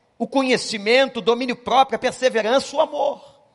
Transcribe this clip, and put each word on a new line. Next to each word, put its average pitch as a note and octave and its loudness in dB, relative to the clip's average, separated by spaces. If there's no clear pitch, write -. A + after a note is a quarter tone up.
o A3+ -6
conhecimento, B3 0
o A3 -6
domínio A#3+ 0
próprio, C4 2
a - -4
perseverança, A#3+ 0
o D4 4
amor. D4 -2